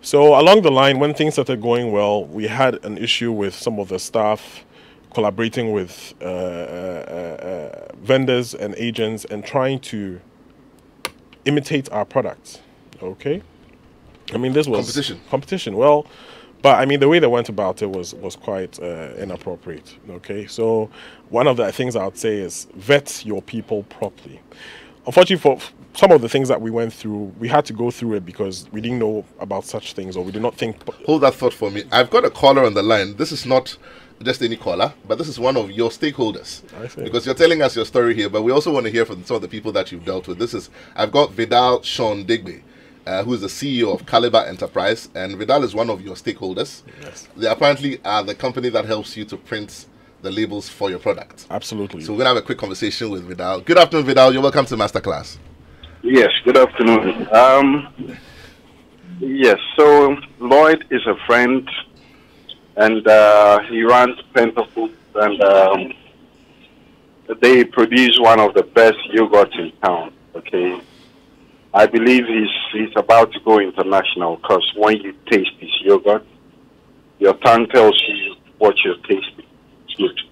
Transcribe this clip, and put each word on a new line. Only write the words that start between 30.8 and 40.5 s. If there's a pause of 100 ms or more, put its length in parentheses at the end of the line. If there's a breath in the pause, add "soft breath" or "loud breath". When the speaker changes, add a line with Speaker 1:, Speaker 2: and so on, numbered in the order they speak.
Speaker 2:
Hold
that
thought
for
me.
I've
got
a
caller
on
the
line.
This
is
not (460 soft breath)
just
any
caller, (140)
but
this
is
one
of
your
stakeholders. (180)
Speaker 1:
I
see.
Speaker 2:
Because
you're
telling
us
your
story
here,
but
we
also
want
to
hear
from
some
of
the
people
that
you've
dealt
with.
This